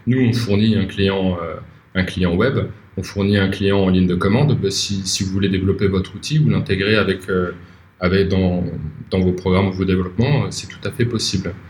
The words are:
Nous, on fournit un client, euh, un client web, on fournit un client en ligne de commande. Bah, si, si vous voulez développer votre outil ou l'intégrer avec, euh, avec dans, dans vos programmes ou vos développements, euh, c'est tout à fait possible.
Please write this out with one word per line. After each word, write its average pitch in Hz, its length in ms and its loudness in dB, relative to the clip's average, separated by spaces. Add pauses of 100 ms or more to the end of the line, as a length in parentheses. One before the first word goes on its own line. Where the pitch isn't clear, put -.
Nous, 123 120 2
on 117 140 4
fournit 107 420 2
un 95 100 0
client, 95 560 0
euh, 82 140 -8 (400)
un 92 80 2
client 90 320 0
web, 113 240 2 (380)
on 95 40 -4
fournit 101 360 0
un 95 120 4
client 98 300 0
en 95 100 4
ligne 92 180 4
de 90 80 0
commande. 101 460 2
Bah, 95 80 0
si, 98 380 -4
si - 160 -2
vous 92 80 -4
voulez 98 180 0
développer 95 380 0
votre 95 280 -2
outil 151 220 -2
ou 135 120 4
l'intégrer 101 460 0
avec, 95 340 0
euh, 90 240 -2 (460)
avec 92 280 2
dans, 92 360 0 (460)
dans 95 100 0
vos 92 120 2
programmes 95 380 0
ou - 20 -2
vos 92 140 -2
développements, 95 600 0
euh, - 40 -4
c'est - 180 -10
tout - 180 -12
à 101 60 -6
fait 120 140 0
possible. 104 480 -4 (160)